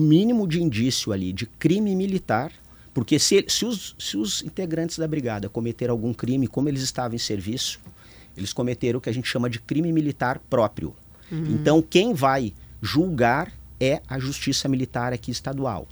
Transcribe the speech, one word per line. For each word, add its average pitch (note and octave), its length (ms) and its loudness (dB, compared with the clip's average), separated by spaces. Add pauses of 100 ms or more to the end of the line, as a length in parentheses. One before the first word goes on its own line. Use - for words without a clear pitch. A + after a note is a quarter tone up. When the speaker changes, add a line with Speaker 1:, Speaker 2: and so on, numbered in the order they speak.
Speaker 1:
mínimo G3 480 6
de E3 120 0
indício B2 520 0
ali F#2+ 200 -2
de G2 140 -6
crime G3 480 0
militar, F3 560 -2 (420)
porque C3+ 280 2
se, - 280 4
se - 160 -2
os, A3 340 -6
se - 180 -8
os G#3 260 -2
integrantes E3 560 -4
da D#3+ 80 -2
brigada A#2+ 420 -2
cometeram A#2 440 -2
algum A#2 200 0
crime, B2+ 360 0
como C#3 200 -2
eles C3+ 140 -2
estavam B2 320 -4
em A#2+ 40 -4
serviço, G#2+ 600 -4 (580)
eles G2 160 -6
cometeram B2 460 -2
o - 20 -10
que B2+ 100 -4
a A2+ 40 -2
gente B2 140 -4
chama B2 200 0
de A2+ 120 -6
crime D#3+ 320 0
militar C#3+ 480 0 (100)
próprio. A2 440 0 (360)
Speaker 2:
Uhum. D#3+ 200 -4
Speaker 1:
Então, D3+ 320 6
quem G#3+ 320 4
vai C3+ 380 2 (300)
julgar C#3+ 680 2 (260)
é C3 300 2
a C3 100 -4
Justiça C3+ 500 -2
Militar B2+ 440 -2
aqui A#2+ 180 -6
estadual. B2 600 -4